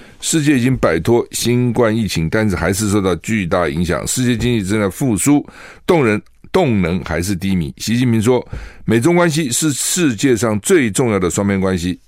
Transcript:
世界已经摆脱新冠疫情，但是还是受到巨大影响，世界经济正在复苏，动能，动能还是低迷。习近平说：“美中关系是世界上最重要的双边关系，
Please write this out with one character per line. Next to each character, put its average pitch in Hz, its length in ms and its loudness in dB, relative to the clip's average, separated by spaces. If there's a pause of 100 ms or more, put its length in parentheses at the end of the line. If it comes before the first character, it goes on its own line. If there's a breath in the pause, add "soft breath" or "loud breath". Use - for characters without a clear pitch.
(220 loud breath)
世 160 180 0
界 143 180 2
已 117 40 0
经 127 120 2
摆 95 240 0
脱 113 320 2
新 123 400 0
冠 113 240 2
疫 113 140 -2
情， 80 220 -2
但 110 180 0
是 92 80 0
还 85 160 0
是 101 160 -2
受 101 100 2
到 92 180 0
巨 104 300 -4
大 87 220 0
影 78 160 -2
响， 78 220 -2
世 127 180 -2
界 123 100 2
经 117 240 0
济 95 80 -2
正 107 140 0
在 101 80 0
复 120 260 -2
苏， 143 320 2 (400 loud breath)
动 170 160 4
能， 107 160 2 (320)
动 135 300 2
能 87 240 0
还 80 160 -4
是 92 160 -4
低 95 180 -2
迷。 78 220 -2
习 113 220 -2
近 127 120 2
平 113 120 2
说： 123 200 2 (440 loud breath)
“美 110 120 2
中 156 160 2
关 175 140 4
系 151 220 -2
是 151 200 -2
世 139 460 -2
界 131 180 2
上 110 260 0
最 143 300 2
重 120 220 0
要 101 60 2
的 90 100 0
双 98 180 -2
边 98 140 0
关 95 160 0
系， 87 320 -4